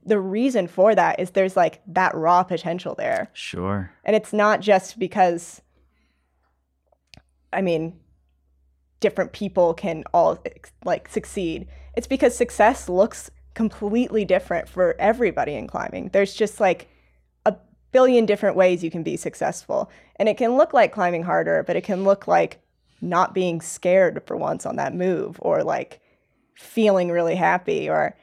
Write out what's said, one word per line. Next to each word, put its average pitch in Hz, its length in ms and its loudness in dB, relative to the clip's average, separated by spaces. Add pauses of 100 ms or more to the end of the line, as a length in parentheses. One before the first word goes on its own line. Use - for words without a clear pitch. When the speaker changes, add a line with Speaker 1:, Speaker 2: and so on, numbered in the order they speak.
Speaker 1:
the 208 140 0
reason 202 480 -2
for 202 280 4
that 170 240 2
is 180 120 -6
there's, 190 240 0
like, 175 320 0
that 180 260 0
raw 175 300 2
potential 180 520 -6
there. 110 380 -4
Speaker 2:
Sure. 92 580 -6 (120)
Speaker 1:
And 214 120 2
it's 214 180 -2
not 214 280 2
just 196 380 0
because, 185 640 -2 (1900)
I 185 80 -2
mean, 165 360 -2 (1000)
different 196 320 -2
people 180 420 0
can 165 300 -6 (100)
all, 165 300 2 (400)
like, - 240 -4
succeed. 180 600 -8 (280)
It's 233 120 -8
because 262 280 0
success 233 540 0
looks 190 400 0 (240)
completely 214 720 -2
different 180 440 -2
for 175 300 0
everybody 196 560 0
in 110 120 -10
climbing. - 420 -10
There's 196 240 0
just, - 260 -4
like, 185 280 0 (580)
a 214 100 2 (360)
billion 254 340 6
different 208 300 0
ways 180 280 4
you 160 80 -4
can 170 120 -6
be - 140 -6
successful. - 720 -6 (280)
And 202 120 0
it 208 80 -2
can 247 200 0
look 285 160 4
like 233 180 6
climbing 175 320 -2
harder, 165 400 0
but 175 120 -2
it 175 80 -2
can 190 200 -4
look 196 240 2
like 170 320 0 (420)
not 175 320 0
being 180 280 -2
scared 180 640 0
for - 100 -8
once - 300 -6
on - 100 -6
that 139 200 -4
move 175 460 -4
or, - 220 0
like, - 380 -6 (540)
feeling 196 560 0
really 170 240 0
happy 170 540 0
or 156 340 -2